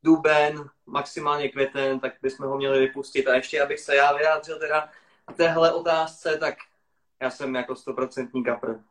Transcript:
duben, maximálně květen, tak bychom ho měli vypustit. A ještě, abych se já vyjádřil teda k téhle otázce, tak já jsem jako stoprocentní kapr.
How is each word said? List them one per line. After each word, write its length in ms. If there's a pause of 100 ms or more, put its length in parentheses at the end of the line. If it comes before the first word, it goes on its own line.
duben, 640 (160)
maximálně 640
květen, 500
tak 220
bychom 260
ho 100
měli 220
vypustit. 480
A 80
ještě, 260
abych 180
se 160
já 180
vyjádřil 460
teda 300 (380)
k 100
téhle 360
otázce, 640
tak 180 (680)
já 80
jsem 260
jako 200
stoprocentní 680
kapr. 320 (160)